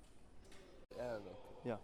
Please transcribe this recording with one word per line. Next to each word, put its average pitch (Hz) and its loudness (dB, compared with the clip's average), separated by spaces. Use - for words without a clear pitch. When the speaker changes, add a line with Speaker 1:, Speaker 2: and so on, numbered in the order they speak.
Speaker 1:
Elnök. 104 4
Speaker 2:
Ja, 113 6